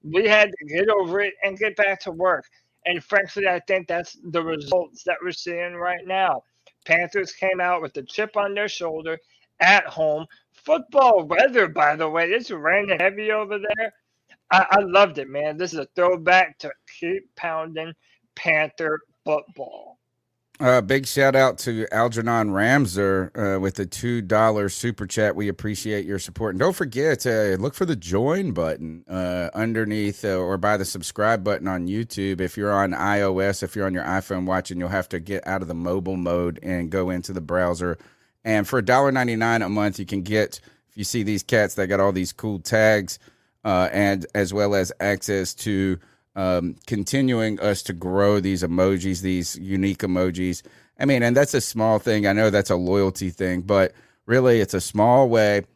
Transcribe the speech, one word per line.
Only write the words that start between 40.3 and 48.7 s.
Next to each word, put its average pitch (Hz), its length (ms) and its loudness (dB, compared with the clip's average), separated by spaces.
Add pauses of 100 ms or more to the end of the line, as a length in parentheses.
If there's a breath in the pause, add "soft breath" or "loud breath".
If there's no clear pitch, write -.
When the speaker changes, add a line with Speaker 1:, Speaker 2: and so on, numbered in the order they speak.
Speaker 2:
if - 80 -20
you 104 80 -8
see 117 180 -2
these 101 200 -2
cats, 104 320 2
they 98 120 -2
got 98 140 0
all 98 120 4
these 90 200 -2
cool 104 280 -8
tags, 107 580 2 (440 soft breath)
uh, 107 300 2
and 98 320 0 (100)
as 98 200 0
well 101 200 2
as 92 260 0
access 98 540 -2
to, 95 440 -2 (380 soft breath)
um, 90 400 0 (100)
continuing 113 720 0
us 101 240 0
to - 100 -8
grow 95 460 2
these 92 240 0
emojis, 92 600 0